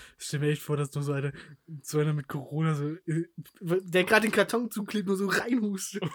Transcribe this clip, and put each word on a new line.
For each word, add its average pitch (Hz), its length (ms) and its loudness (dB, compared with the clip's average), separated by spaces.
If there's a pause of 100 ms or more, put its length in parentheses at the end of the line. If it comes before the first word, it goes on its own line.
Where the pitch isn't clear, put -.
(180)
Ich - 80 -12
stell 151 140 -4
mir 147 100 2
echt 151 120 0
vor, 147 140 -2
dass 143 180 -2
noch 147 80 -2
so 143 100 -2
einer, 139 200 -2 (500)
so - 160 -2
einer 151 140 2
mit 147 160 -2
Corona 151 460 0
so, 147 200 -2 (120)
äh, 165 180 0 (360)
der 180 440 2
grad 214 200 6
den 220 80 4
Karton 226 380 2
zuklebt, 208 380 -4
nur 196 80 2
so 196 100 0
reinhustet. 202 760 0 (120)